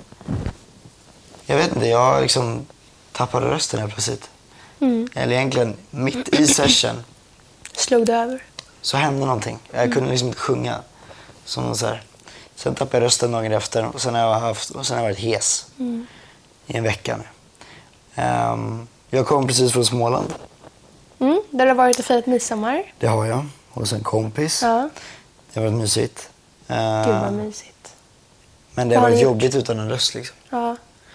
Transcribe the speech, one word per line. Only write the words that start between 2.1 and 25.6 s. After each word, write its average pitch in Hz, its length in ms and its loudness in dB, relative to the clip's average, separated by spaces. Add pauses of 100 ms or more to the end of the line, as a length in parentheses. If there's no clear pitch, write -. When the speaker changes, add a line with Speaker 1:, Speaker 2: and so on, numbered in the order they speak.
Speaker 1:
har 135 80 4
liksom 127 440 0 (460)
tappade 123 400 0
rösten 143 280 -2
helt 104 140 -6
plötsligt. - 360 -6 (500)
Speaker 2:
Mm. 247 360 2
Speaker 1:
Eller 123 200 0
egentligen, 127 420 0 (120)
mitt 131 380 -4 (120)
i 151 80 6
session 120 560 2 (680)
Speaker 2:
Slog 233 320 2
det 233 80 4
över? 240 300 -2 (380)
Speaker 1:
så - 160 -2
hände 139 280 0
någonting. 117 340 -2 (120)
Jag 120 120 -2
Speaker 2:
Mm. 123 100 2
Speaker 1:
kunde 131 160 0
liksom 127 180 0
inte 113 120 -6
sjunga. 123 400 -2 (680)
Som 120 300 -4
så 110 100 -2
här. 110 180 -4 (520)
Sen - 200 -4
tappade 127 220 0
jag 117 80 4
rösten 120 260 2
dagen 110 200 -2
efter 110 340 0 (100)
och 120 60 -8
sen 120 140 -2
har 117 60 2
jag 110 180 4
haft, 113 300 -4
och 135 180 -8
sen 120 100 -2
har 117 60 0
jag 107 80 0
varit 98 120 -6
hes - 420 -2 (140)
Speaker 2:
Mm. 240 280 -6 (600)
Speaker 1:
i 123 100 -4
en 113 60 -2
vecka 113 340 -4
nu. 110 60 -12 (920)
Ehm, 117 720 -4 (220)
jag 127 180 0
kom 139 200 2
precis 123 260 2
från 123 120 2
Småland. 120 480 0 (840)
Speaker 2:
Mm, 302 300 2
där 262 100 -2
har 262 80 6
du 262 100 6
varit 247 220 4
och 233 60 -4
firat 240 200 2
midsommar. 240 720 -2
Speaker 1:
Det 120 80 0
har 110 180 2
jag. 123 200 -2 (240)
Hos 117 240 -6
en 110 100 -4
kompis. 110 580 -2
Speaker 2:
Ja. 240 280 0 (640)
Speaker 1:
Det 110 60 -6
har 110 80 0